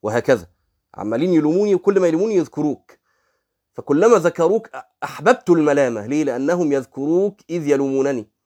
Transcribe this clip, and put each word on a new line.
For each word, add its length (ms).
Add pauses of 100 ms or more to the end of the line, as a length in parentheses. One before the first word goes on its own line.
وهكذا 440 (480)
عمالين 400
يلوموني، 400
وكل 260
ما 80
يلوموني 260
يذكروك، 640 (760)
فكلما 460
ذكروك 520 (340)
أحببت 460
الملامة. 560
ليه؟ 180
لأنهم 480
يذكروك 680 (100)
إذ 180
يلومونني. 680 (100)